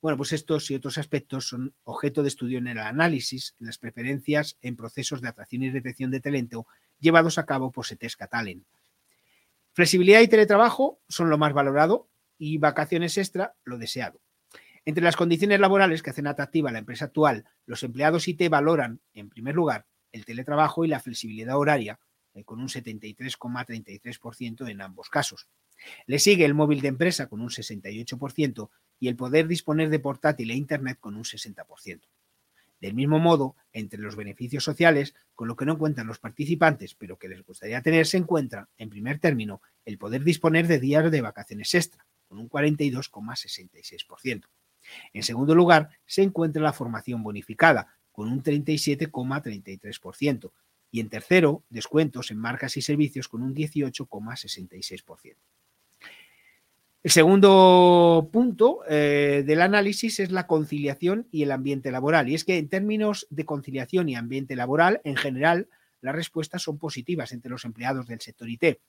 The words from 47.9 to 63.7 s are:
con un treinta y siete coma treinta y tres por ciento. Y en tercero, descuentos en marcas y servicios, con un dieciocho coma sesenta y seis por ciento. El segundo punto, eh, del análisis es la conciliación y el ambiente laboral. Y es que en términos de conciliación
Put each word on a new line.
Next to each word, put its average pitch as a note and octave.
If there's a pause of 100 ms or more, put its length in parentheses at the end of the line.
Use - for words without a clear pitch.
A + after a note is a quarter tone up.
con G#2+
un C3+
treinta D3
y D3+
siete D3+
coma C3
treinta G2+
y F#2+
tres G#2
por -
ciento. C#3 (380)
Y A#2
en A2
tercero, D#3+
descuentos B2
en G#2+
marcas B2
y B2+
servicios, D3
con A2+
un C3
dieciocho C#3+
coma A2
sesenta F#2
y F2+
seis -
por -
ciento. - (1600)
El D3
segundo F3+
punto, A#3
eh, C#3+
del D#3
análisis G3+
es F#3+
la F#3
conciliación D3+
y D3+
el C#3
ambiente C3+
laboral. C3+
Y C#3+
es D#3
que F#3
en D#3
términos G#3
de D3
conciliación C#3+